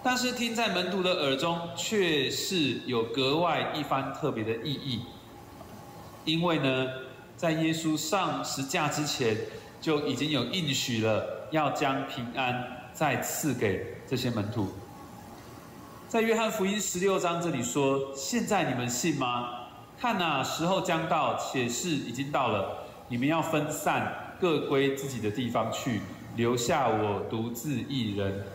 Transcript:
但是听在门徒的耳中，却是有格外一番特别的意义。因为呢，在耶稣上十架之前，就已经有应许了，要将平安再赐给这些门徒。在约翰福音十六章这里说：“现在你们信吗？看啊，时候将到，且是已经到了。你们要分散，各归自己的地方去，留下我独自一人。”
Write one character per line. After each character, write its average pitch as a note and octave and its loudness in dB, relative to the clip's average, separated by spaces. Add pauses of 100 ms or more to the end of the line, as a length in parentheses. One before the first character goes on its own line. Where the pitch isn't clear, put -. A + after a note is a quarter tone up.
但 B3+ 2
是 A#3+ 0
听 A#3 -2
在 A3+ 0
门 F3+ 0
徒 F#3+ 0
的 F3+ 2 (120)
耳 C3+ 2
中， E3+ 0 (200)
却 E3 2
是 C#3 0
有 A#2+ 2
格 C3+ 2
外 D3+ 2
一 D3+ -2
番 C3+ 0
特 D3 0
别 A2+ -2
的 G#2+ 0 (100)
意 D3 -2
义。 A#2+ -4 (1200)
因 D#3+ 0
为 E3+ 4
呢， C3 2 (500)
在 E3 0
耶 D#3+ 2
稣 D#3+ 0
上 D3+ 0
十 - -4
架 D3+ 0
之 D3+ 0
前， A#2 2 (420)
就 D3 2
已 C3+ 2
经 C#3+ 0
有 C3 2
应 C#3+ 0
许 A#2 2
了， G#2+ 0
要 D3+ 4
将 C3+ 0
平 B2 -6 (100)
安 B2 -2
再 C#3 2
赐 - 0
给 G#2+ 0 (120)
这 C3+ 0
些 B2 0
门 G#2 0
徒。 G2 0 (1400)
在 G3+ 4
约 A3 6
翰 A3 2
福 G3+ 2
音 G#3 2
十 F#3 -2
六 F#3+ 4
章 E3+ 2
这 F3 0
里 C#3+ 0
说 C3+ 2
：“现 A3+ 0
在 F#3+ 4
你 C3 0
们 B2 -2
信 D3+ 2
吗？ B2 0 (500)
看 A#3 2
啊， D#3 2
时 D3 0
候 F3+ 4
将 D#3+ 2
到， D3 2
且 B2 0
是 C#3+ -2
已 C#3+ 0
经 C#3 -4
到 C#3+ 2
了。 G2+ 0 (220)
你 B2 -4
们 B2 2
要 D#3+ 4
分 D3 0
散， - -2
各 D#3+ 2
归 C3+ 4
自 D3 -4
己 B2 -4
的 G#2 0
地 A#2+ -2
方 A#2 0
去， A2 0 (340)
留 A#2 4
下 C#3 4
我 G#2+ 2
独 A#2 -2
自 D3 -4 (160)
一 A#2 0
人。” G2 -2